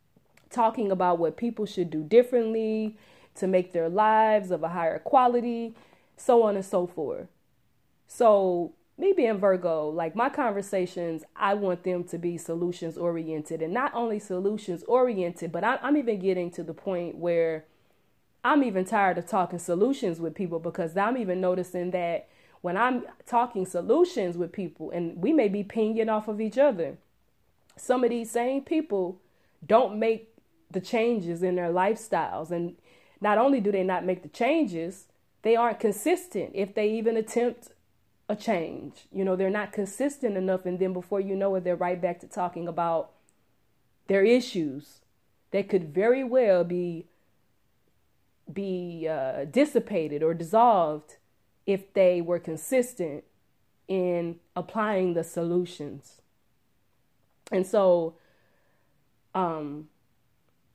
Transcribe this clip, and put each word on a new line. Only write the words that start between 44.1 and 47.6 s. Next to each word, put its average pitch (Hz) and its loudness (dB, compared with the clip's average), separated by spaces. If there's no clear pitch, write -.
issues 180 0
that 196 -2
could 165 0
very 240 4
well 220 4
be, 175 -4